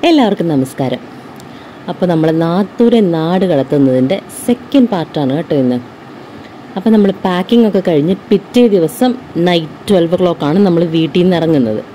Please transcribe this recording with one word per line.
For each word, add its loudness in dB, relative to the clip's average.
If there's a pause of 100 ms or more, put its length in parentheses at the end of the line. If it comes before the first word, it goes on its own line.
എല്ലാവർക്കും 2
നമസ്കാരം. -4 (920)
അപ്പോൾ -4
നമ്മൾ 0 (120)
നാത്തൂരെ 0 (160)
നാട് 0
കടത്തുന്നതിൻ്റെ 0 (280)
സെക്കൻഡ് 0
പാർട്ടാണ് -4
കേട്ടോ -4
ഇന്ന്. 0 (1000)
അപ്പോൾ -2
നമ്മൾ 4 (140)
പാക്കിംഗ് 2
ഒക്കെ 0
കഴിഞ്ഞ് 0 (140)
പിറ്റേ 2 (120)
ദിവസം 0 (360)
നൈറ്റ് -2
ട്വൽവ് 2
o'clock-ആണ് 0
നമ്മൾ 2 (100)
വീട്ടിൽ 0
നിന്ന് 2
ഇറങ്ങുന്നത്. 0 (140)